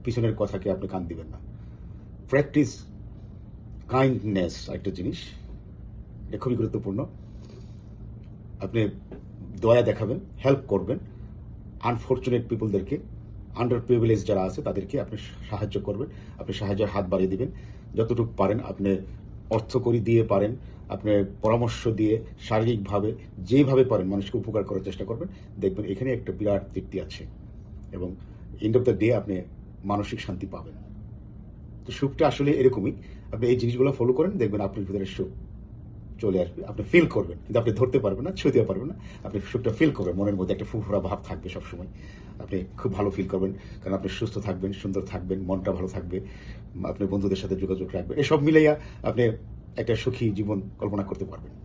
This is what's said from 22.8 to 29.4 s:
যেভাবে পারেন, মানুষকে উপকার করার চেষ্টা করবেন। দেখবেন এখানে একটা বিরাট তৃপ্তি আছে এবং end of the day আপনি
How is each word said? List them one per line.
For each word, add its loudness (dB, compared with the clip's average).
যেভাবে 8
পারেন, 2
মানুষকে 0
উপকার 0
করার -2
চেষ্টা -6
করবেন। -4
দেখবেন 2
এখানে 0
একটা -4
বিরাট 2
তৃপ্তি -4
আছে -10
এবং -6
end 4
of 6
the 4
day 6
আপনি 0